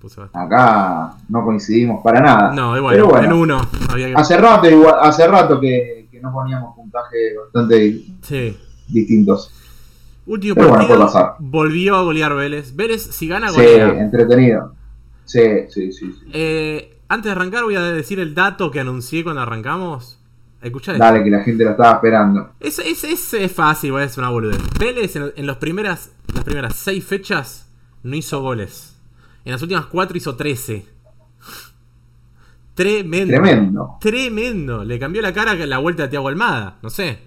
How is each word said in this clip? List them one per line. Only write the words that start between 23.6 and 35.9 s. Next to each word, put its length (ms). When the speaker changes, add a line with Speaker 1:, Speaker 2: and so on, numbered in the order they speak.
Speaker 1:
igual 160
es 140
una 120
boludez. 280
Vélez 380
en, 200
en 100
los 100
primeras, 540
las 100
primeras 320
seis 280
fechas 680
no 120
hizo 260
goles. 560
En 60
las 100
últimas 240
cuatro 320
hizo 180
trece. 480
Tremendo. 600
Speaker 2:
Tremendo. 560
Speaker 1:
Tremendo. 840
Le 140
cambió 240
la 100
cara 220
la 240
vuelta 260